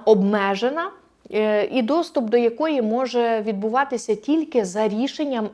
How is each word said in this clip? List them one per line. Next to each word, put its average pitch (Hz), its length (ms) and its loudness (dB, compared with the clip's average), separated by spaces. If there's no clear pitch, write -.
обмежена, 208 840 2
е, 214 320 2
і 254 180 -2
доступ 294 420 0
до 220 120 0
якої 240 460 0
може 233 580 0
відбуватися 220 760 -2
тільки 285 500 0
за 214 240 -2
рішенням 247 640 -4